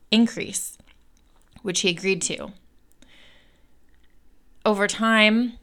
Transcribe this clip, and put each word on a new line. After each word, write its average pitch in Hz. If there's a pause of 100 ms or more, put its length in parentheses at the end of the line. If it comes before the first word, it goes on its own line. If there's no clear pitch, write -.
(120)
increase, - (840)
which 185
he 190
agreed 175
to. - (2000)
Over 208
time, 220